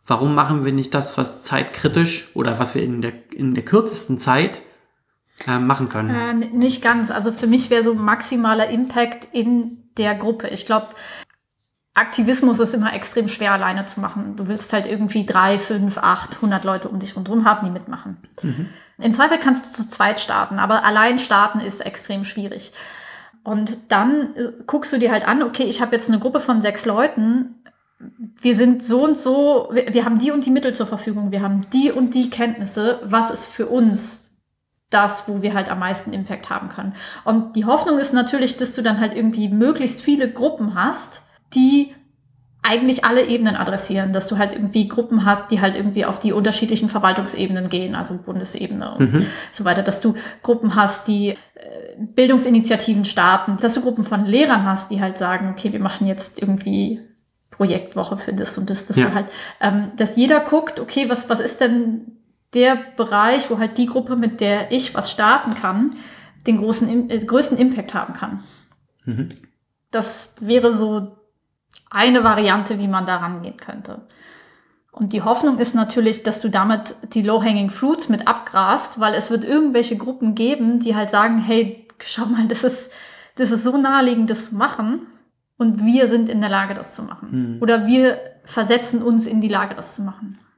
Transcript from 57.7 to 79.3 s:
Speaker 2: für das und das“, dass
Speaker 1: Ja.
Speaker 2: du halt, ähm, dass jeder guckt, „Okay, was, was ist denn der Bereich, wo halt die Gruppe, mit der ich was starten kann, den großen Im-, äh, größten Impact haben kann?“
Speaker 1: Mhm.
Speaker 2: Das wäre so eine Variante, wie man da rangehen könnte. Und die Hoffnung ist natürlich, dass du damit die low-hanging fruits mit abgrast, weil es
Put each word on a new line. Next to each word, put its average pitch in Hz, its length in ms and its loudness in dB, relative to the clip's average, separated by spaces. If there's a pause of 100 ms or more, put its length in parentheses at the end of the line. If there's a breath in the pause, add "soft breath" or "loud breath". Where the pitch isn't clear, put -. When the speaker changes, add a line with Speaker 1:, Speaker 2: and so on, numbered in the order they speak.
Speaker 2:
für - 160 -6
das - 240 -4
und 196 100 -4
das“, 196 180 -4
dass 202 100 -2
Speaker 1:
Ja. 131 100 6
Speaker 2:
du 196 80 -2
halt, 202 120 -2 (340 loud breath)
ähm, 202 360 0
dass 220 200 0
jeder 294 240 6
guckt, 311 400 0
„Okay, 247 280 -4
was, 240 220 -4
was 214 100 0
ist 233 200 -4
denn 233 580 0 (360)
der 247 220 6 (200)
Bereich, 220 540 2
wo 226 80 0
halt 220 200 -2
die 247 80 2
Gruppe, 254 300 -2
mit 226 240 0
der 202 320 0
ich 254 220 -2
was 202 160 -4
starten 233 440 2
kann, 202 400 0 (520 loud breath)
den 220 120 4
großen 220 300 0
Im-, 240 220 0
äh, 233 80 -2
größten 247 400 2
Impact 247 360 2
haben - 180 -6
kann?“ - 320 -10 (600 loud breath)
Speaker 1:
Mhm. 120 240 -4 (640)
Speaker 2:
Das - 500 -6
wäre 233 340 4
so 214 420 -2 (760)
eine 233 340 4
Variante, 208 540 2
wie 202 100 -2
man 185 180 0
da 185 100 -2
rangehen 175 400 -8
könnte. - 460 -16 (920 soft breath)
Und 202 200 -4
die 214 100 -2
Hoffnung 247 360 2
ist 240 160 -2
natürlich, 220 500 2
dass 214 160 -2
du 226 80 -2
damit 214 460 0 (200)
die 220 80 2
low-hanging 208 480 0
fruits 294 380 -2
mit 220 200 0
abgrast, 202 720 0
weil 214 140 2
es - 160 -4